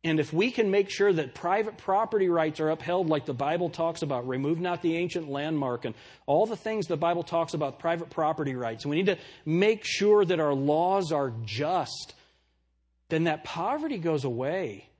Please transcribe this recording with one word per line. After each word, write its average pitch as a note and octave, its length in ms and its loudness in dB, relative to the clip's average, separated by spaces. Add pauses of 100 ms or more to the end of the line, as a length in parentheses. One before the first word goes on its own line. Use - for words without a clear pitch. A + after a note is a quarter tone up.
And D#3 160 2
if C#3+ 120 -2
we G3+ 200 2
can A3 180 2
make G3 220 2
sure G3+ 200 4
that D3+ 220 0
private G#3 440 -2
property G3+ 520 2
rights D#3+ 300 2
are D#3 100 2
upheld E3+ 400 0
like D3+ 160 2
the C#3 80 -4
Bible D#3 360 -2
talks E3 340 -2
about, B2+ 240 -2
"Remove C#3 320 -2
not F3 220 -4
the E3 140 0
ancient E3+ 340 -4
landmark," C#3 560 -2
and A#2 100 -4 (320)
all D#3+ 180 4
the A3+ 100 -4
things A3 300 -4
the E3+ 100 -2
Bible E3+ 280 0
talks E3 320 -2
about C#3+ 240 -4
private E3+ 320 -2
property D#3 440 -2
rights, A#2 300 -6
and C#3+ 60 -2
we D3+ 60 2
need F#3+ 100 2
to F#3+ 100 2 (260)
make G3+ 400 2
sure G#3 400 6
that E3+ 160 2
our D3 140 2
laws D#3+ 580 2
are C#3 220 0 (100)
just, C#3+ 680 -4 (960)
then D#3+ 140 0
that D#3 200 -2
poverty C4+ 540 -4
goes D#3+ 260 -2
away. C3 640 -4 (120)